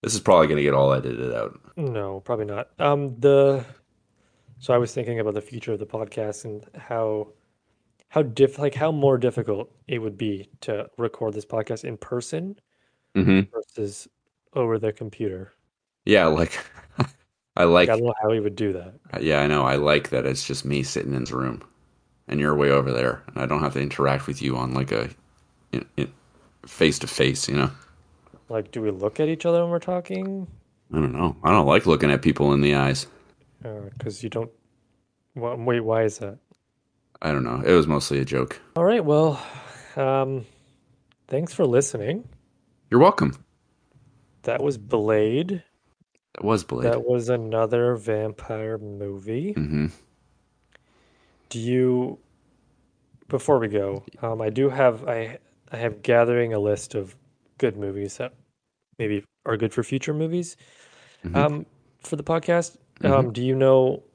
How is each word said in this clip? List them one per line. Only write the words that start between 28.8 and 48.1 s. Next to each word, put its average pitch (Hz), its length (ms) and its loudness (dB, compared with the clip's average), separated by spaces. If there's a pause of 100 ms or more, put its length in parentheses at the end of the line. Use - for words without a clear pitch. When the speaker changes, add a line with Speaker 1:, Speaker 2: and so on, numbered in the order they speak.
Speaker 2:
we 107 100 -2
look 101 300 -4
at 156 80 0
each 160 160 -6
other 170 160 2
when 170 100 -2
we're 170 80 -2
talking? 190 680 -8 (460)
Speaker 1:
I 78 60 0
don't 67 140 0
know. 80 280 -2
I 76 100 2
don't 82 160 6
like 82 180 6
looking 76 260 4
at 69 100 2
people 73 300 2
in 71 80 4
the 71 160 4
eyes. 69 320 0 (560)
Speaker 2:
Uh, 104 340 -12
'cause 110 260 -10
you 110 60 -8
don't, 113 220 -6 (840)
wha-, 120 200 -6
wait, 120 240 0
why 113 240 2
is 107 140 0
that? 101 200 -12 (840)
Speaker 1:
I 78 100 -2
don't 69 140 0
know. 60 200 -4
It - 80 4
was 78 140 6
mostly 71 320 0
a 65 60 0
joke. 64 340 -4 (160)
Speaker 2:
All 170 80 0
right, 208 220 2
well, 151 360 2 (540)
um, 135 500 0 (840)
thanks 156 240 -2
for - 120 2
listening. 131 600 0 (640)
Speaker 1:
You're 117 80 6
welcome. 160 360 4 (1080)
Speaker 2:
That 123 180 -4
was 139 160 -2
Blade. 110 840 0 (720)
Speaker 1:
That - 80 -12
was 104 200 2
Blade. 123 280 -4
Speaker 2:
That 117 120 -2
was 120 260 0
another 117 640 0
vampire 110 840 -6